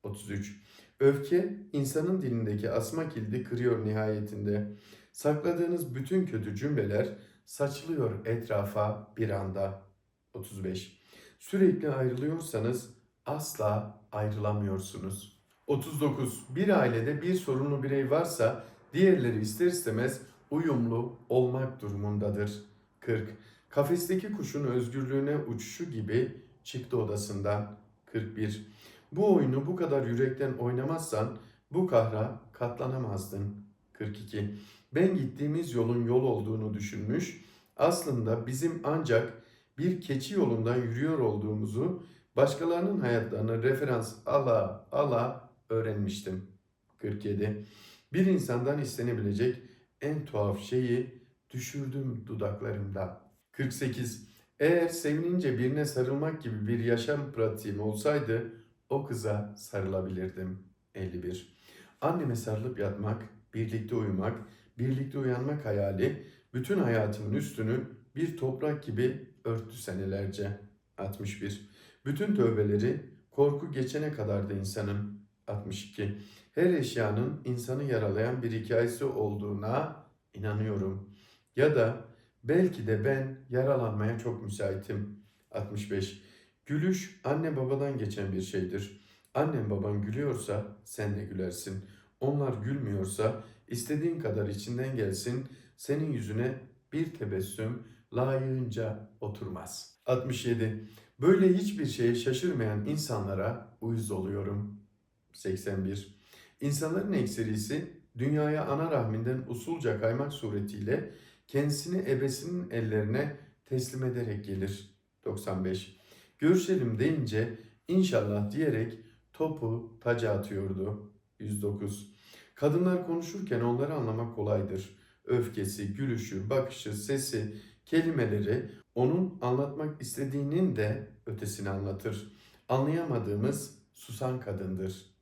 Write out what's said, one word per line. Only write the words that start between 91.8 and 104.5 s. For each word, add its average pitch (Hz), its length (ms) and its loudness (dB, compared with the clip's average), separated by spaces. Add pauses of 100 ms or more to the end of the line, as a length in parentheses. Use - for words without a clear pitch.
Onlar 135 440 0
gülmüyorsa 107 800 -2 (240)
istediğin 151 520 -2
kadar 104 280 0
içinden 123 480 -4
gelsin, 117 500 -2 (300)
senin 151 360 -2
yüzüne 113 420 -2 (380)
bir 160 220 -2
tebessüm 113 680 -4 (300)
layığınca 131 960 -2 (100)
oturmaz. - 840 -10
Altmış 127 400 0
yedi. 110 420 0 (320)
Böyle 185 340 8
hiçbir 196 320 2
şeye 120 280 2
şaşırmayan 113 720 0
insanlara 101 920 -2
uyuz 110 300 -2
oluyorum. 101 720 -4 (520)